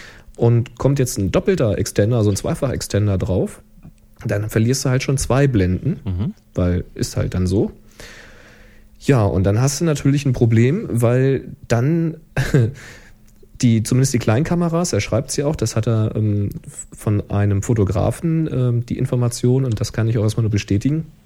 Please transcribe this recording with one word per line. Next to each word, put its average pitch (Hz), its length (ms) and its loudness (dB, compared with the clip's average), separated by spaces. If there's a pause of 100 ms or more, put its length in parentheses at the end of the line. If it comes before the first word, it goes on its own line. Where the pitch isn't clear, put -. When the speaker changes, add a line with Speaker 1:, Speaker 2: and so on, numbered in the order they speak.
(360)
Speaker 1:
Und 117 440 2
kommt 139 180 2
jetzt 127 220 -2
ein 95 120 0
doppelter 160 460 0
Extender, 113 400 0
also 104 140 2
ein 98 40 0
Zweifach-Extender 101 840 -2
drauf, 95 420 -2 (640)
dann 104 240 -2
verlierst 117 360 0
du 139 40 0
halt 131 140 0
schon 139 160 0
zwei 135 280 2
Blenden, 101 560 0
Speaker 2:
Mhm. 104 300 -2 (220)
Speaker 1:
weil 90 280 0 (120)
ist - 200 -6
halt - 200 -2
dann 92 100 0
so. 104 280 0 (1300)
Ja, 127 220 4
und 95 200 2
dann 101 180 2
hast 139 200 0
du 175 40 0
natürlich 143 400 0
ein 131 80 2
Problem, 123 560 2
weil 123 600 0 (180)
dann 160 500 0 (180)
<laughs> 131 360 2 (920)
die, 113 220 4
zumindest 131 300 0
die 120 60 2
Kleinkameras, 165 760 0
er 101 80 0
schreibt's - 340 -4
ja 147 100 -2
auch, 156 120 -2
das - 180 -2
hat 110 120 -2
er, 110 280 0
ähm, 104 320 0 (460)
von - 360 -2
einem 101 320 0
Fotografen, 113 920 0
ähm, 123 340 0
die - 120 -6
Information, 123 680 0
und 110 160 -2
das 104 100 -6
kann 113 160 -2
ich 113 100 0
auch 104 60 0
erstmal 110 200 0
nur 107 80 0
bestätigen, 107 560 -2 (180)